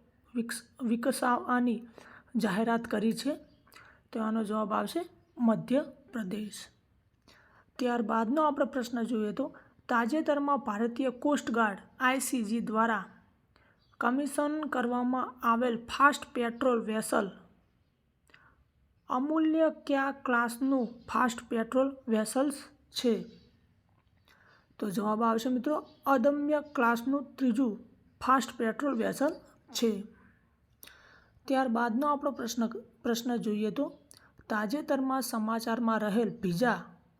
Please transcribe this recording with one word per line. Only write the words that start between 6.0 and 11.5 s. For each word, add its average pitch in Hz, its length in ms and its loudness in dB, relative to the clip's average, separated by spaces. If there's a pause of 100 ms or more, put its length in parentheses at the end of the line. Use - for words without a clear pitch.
ત્યારબાદનો 240 640 2
આપણે 294 240 2
પ્રશ્ન 240 380 -4
જોઈએ 214 280 0
તો 269 240 -4 (340)
તાજેતરમાં 285 680 2
ભારતીય 233 520 -2
કોસ્ટગાર્ડ 233 680 0 (200)